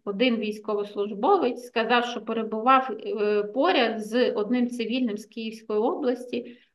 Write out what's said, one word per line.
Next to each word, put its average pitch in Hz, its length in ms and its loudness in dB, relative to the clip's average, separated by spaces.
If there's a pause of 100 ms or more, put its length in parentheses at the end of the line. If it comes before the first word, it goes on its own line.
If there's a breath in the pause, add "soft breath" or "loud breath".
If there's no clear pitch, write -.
один 220 320 2
військовослужбовець 214 1300 0
сказав, 233 380 2
що 226 200 -6
перебував, 226 640 2
е, 208 520 0
поряд 247 640 2
з 247 240 2
одним 240 400 0
цивільним 226 480 -2
з - 80 -16
Київської 220 520 -6
області, 247 800 -2 (180 loud breath)